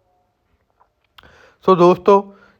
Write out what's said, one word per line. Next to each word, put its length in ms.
ਸੋ 100
ਦੋਸਤੋ, 580